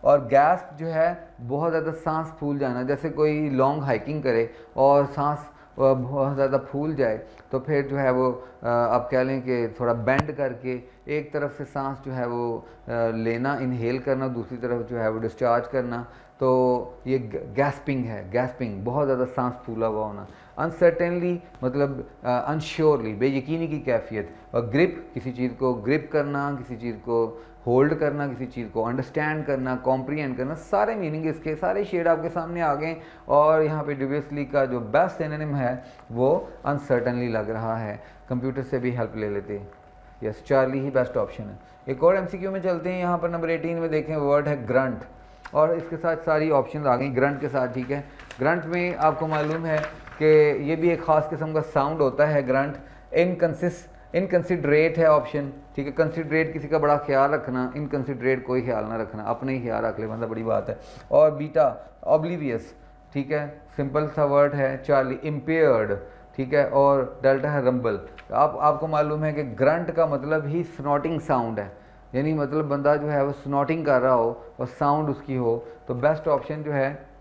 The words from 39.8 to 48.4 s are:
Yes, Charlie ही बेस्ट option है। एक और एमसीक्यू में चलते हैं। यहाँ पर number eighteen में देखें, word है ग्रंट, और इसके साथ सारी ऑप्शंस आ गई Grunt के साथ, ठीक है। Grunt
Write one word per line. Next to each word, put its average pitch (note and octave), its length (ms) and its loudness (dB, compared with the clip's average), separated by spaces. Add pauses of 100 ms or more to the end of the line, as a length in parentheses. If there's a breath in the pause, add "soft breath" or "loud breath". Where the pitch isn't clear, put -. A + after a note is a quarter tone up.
Yes, G#2+ 240 -6
Charlie C3+ 320 2
ही C3+ 100 -4
बेस्ट B2+ 280 0
option A2 260 -4
है। G2+ 160 -12 (280 loud breath)
एक C3+ 160 -4
और F3+ 120 6
एमसीक्यू F#3+ 360 -4
में F#3+ 100 -4
चलते F3 280 -2
हैं। F3+ 100 -4
यहाँ F3 180 0
पर E3+ 120 -2
number E3+ 200 -4
eighteen E3 280 -2
में E3 120 -2
देखें, D#3 260 -2
word C#3+ 320 2
है C#3 180 -2
ग्रंट, B2+ 340 2 (540 loud breath)
और D#3 220 4
इसके E3 220 -6
साथ E3 200 0
सारी D#3 320 2
ऑप्शंस D3 360 2
आ B2 100 6
गई C3+ 140 -2
Grunt C3+ 320 2
के C#3+ 80 -4
साथ, B2+ 180 0
ठीक B2+ 240 -4
है। C#3+ 120 -4 (360 loud breath)
Grunt D#3 260 2